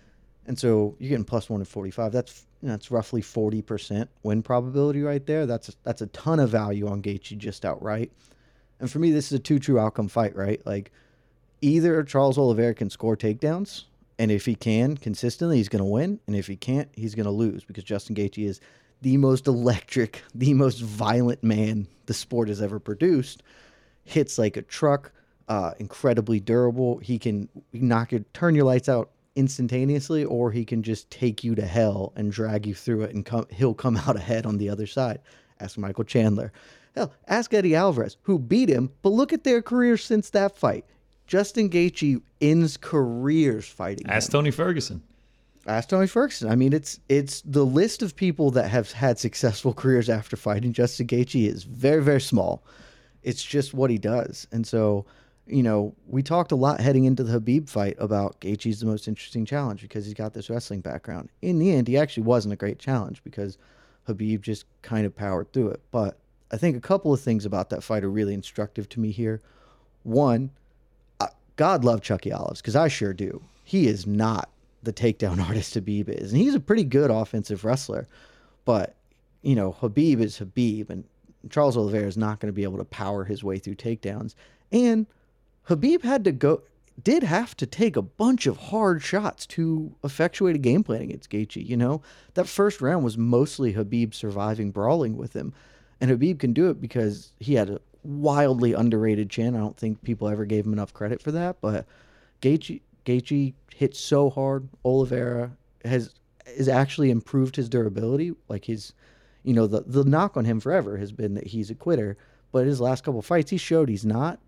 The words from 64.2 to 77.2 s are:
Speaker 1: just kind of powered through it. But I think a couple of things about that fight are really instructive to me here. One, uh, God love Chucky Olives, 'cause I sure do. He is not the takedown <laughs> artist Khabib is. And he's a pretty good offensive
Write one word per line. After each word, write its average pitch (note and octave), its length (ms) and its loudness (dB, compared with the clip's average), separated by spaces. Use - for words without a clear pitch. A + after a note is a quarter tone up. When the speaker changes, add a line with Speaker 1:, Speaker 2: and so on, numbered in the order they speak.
Speaker 1:
just G#2 240 -8
kind A2 240 -2
of F#2+ 80 -4
powered F#2+ 380 -4
through A#2+ 180 0
it. - 120 -10
But G#2+ 260 -2
I A2+ 60 -8
think C#3+ 220 0
a A#2 40 -10
couple F#3+ 320 2
of C3 60 2
things A2 260 -2
about F#2+ 260 -2
that - 120 -6
fight G#2 220 -2
are G2 40 -2
really G2+ 240 -2
instructive G2+ 560 -8
to A#2+ 120 -6
me G#2+ 100 -2
here. A2 300 -4
One, C3 480 2
uh, G2+ 80 0
God D#3+ 260 4
love A#2 180 4
Chucky G2 300 -2
Olives, - 300 -8
'cause A2+ 160 0
I D#3+ 100 6
sure G#2 260 -2
do. F#2 300 -6
He F#3 220 2
is G2 200 0
not G#2+ 420 0
the A2+ 100 -6
takedown G2+ 520 0
<laughs> - 0 -
artist G#2 300 -4
Khabib G#2 320 -4
is. - 240 -8
And C3+ 100 4
he's C4+ 140 4
a A3 60 2
pretty G#3 240 2
good C3+ 260 4
offensive G#2+ 540 -2